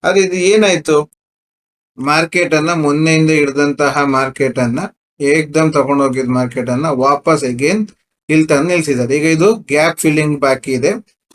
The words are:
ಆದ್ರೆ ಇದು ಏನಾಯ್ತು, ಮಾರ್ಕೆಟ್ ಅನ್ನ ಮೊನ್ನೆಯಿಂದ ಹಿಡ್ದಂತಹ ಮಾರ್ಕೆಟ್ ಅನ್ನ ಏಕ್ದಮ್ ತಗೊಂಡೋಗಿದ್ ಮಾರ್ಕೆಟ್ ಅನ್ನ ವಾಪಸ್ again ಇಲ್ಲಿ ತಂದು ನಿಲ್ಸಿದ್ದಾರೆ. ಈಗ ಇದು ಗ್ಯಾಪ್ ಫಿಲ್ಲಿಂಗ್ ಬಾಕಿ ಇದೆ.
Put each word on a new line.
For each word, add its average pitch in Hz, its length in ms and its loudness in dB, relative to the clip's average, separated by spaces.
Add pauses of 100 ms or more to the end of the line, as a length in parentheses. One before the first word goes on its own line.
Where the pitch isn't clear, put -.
ಆದ್ರೆ 190 180 2
ಇದು 185 140 -2
ಏನಾಯ್ತು, 180 760 0 (840)
ಮಾರ್ಕೆಟ್ 160 560 -2
ಅನ್ನ 156 200 0
ಮೊನ್ನೆಯಿಂದ 156 580 2
ಹಿಡ್ದಂತಹ 143 720 0
ಮಾರ್ಕೆಟ್ 131 560 -2
ಅನ್ನ 123 200 -2 (400)
ಏಕ್ದಮ್ 151 540 0
ತಗೊಂಡೋಗಿದ್ 135 540 0
ಮಾರ್ಕೆಟ್ 127 420 -2
ಅನ್ನ 127 160 -2
ವಾಪಸ್ 143 580 0
again 143 480 -2 (380)
ಇಲ್ಲಿ 156 180 2
ತಂದು 143 160 2
ನಿಲ್ಸಿದ್ದಾರೆ. 147 540 0
ಈಗ 151 60 -2
ಇದು 160 320 2
ಗ್ಯಾಪ್ 156 440 -2
ಫಿಲ್ಲಿಂಗ್ 151 400 0
ಬಾಕಿ 135 320 -2
ಇದೆ. 131 200 0 (420)